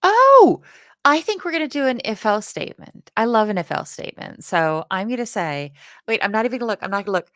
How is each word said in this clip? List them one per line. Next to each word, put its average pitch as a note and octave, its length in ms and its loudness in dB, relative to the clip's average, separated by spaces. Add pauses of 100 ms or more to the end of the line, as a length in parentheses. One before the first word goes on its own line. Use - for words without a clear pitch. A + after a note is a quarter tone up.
oh, A#4 580 8 (440)
I D4 160 4
think G4 240 -6
we're F4 60 -6
gonna D#4 160 -2
do C#4 200 -4
an B3 180 -2
if-else G#3+ 420 -2
statement. - 680 -14
I A3 80 2
love A3 240 2
an G#3 80 -2
if-else D#3 340 -6
statement. - 520 -14
So D#3+ 480 -2
I'm F#3+ 180 -6
gonna A#3+ 160 -6
say, D3 480 -6 (340)
wait, A3+ 160 -2
I'm G3+ 80 -2
not A3 140 0
even A#3+ 140 -4
gonna A#3 120 -8
look. G3+ 120 -4
I'm F#3+ 80 -8
not G3 140 -4
gonna F#3+ 120 -6
look. E3+ 180 -10